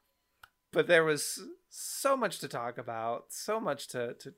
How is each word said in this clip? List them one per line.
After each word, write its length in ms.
But 140
there 160
was 400
so 480
much 240
to 80
talk 300
about, 520
so 300
much 280
to, 260
to, 240